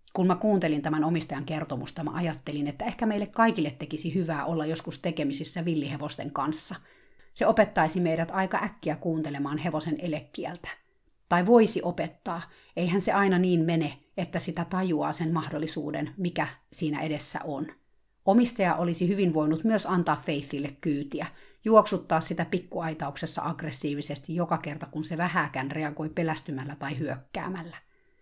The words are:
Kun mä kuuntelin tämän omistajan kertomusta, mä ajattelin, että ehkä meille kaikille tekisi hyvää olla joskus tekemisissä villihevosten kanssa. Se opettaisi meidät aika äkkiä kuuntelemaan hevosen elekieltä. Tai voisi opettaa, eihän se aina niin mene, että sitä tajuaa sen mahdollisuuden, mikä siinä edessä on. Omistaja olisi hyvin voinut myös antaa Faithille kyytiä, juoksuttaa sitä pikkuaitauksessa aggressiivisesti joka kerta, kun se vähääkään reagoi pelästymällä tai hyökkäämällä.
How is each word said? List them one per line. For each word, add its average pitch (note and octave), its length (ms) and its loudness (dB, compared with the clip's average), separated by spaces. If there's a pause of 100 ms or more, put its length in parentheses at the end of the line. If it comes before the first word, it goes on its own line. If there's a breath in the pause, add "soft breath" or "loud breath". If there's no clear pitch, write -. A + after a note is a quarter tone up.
(120)
Kun F3+ 140 4
mä F3+ 100 4
kuuntelin F3 460 2
tämän D3+ 220 0
omistajan D#3 400 -2
kertomusta, D3+ 600 -6
mä D3+ 100 -4
ajattelin, D3+ 520 -4
että D3 180 -6
ehkä A#3 220 -2
meille G#3 200 0
kaikille A3+ 440 2
tekisi D#3 440 -4
hyvää D#3+ 300 0
olla D#3+ 220 0
joskus D#3+ 320 -6
tekemisissä E3 680 -2
villihevosten D3 680 -2
kanssa. D3+ 420 0 (580 soft breath)
Se - 140 2
opettaisi F#3 540 4
meidät E3 300 2
aika F#3+ 320 0
äkkiä E3 340 -4
kuuntelemaan D3 600 -2
hevosen D#3 400 -2
elekieltä. - 680 -8 (600)
Tai F3+ 180 4
voisi A3+ 360 6
opettaa, E3+ 600 -6 (340 soft breath)
eihän F3+ 240 2
se F3 120 2
aina F#3+ 260 4
niin F3+ 220 4
mene, E3 380 0 (180)
että F3 220 -4
sitä E3+ 260 -2
tajuaa E3 480 0
sen D#3+ 200 -2
mahdollisuuden, D3+ 840 -4
mikä E3 320 -2 (240)
siinä D3+ 280 -2
edessä D3+ 440 -4
on. D3 220 -4 (580)
Omistaja G3+ 500 4
olisi F3 340 2
hyvin F#3+ 260 4
voinut D#3 300 2
myös A3 220 4
antaa E3+ 400 2
Faithille C#3+ 540 -4
kyytiä, D3 460 -2 (380 soft breath)
juoksuttaa G3+ 560 6
sitä F3 240 -2
pikkuaitauksessa D#3+ 1000 -4
aggressiivisesti D3 880 -4
joka E3+ 240 0
kerta, - 280 -8
kun D3+ 180 -6
se D#3+ 120 -6
vähääkään D#3 540 -2
reagoi D#3 380 -4
pelästymällä D#3 680 -4
tai C#3 220 -6
hyökkäämällä. E3 800 -8 (460)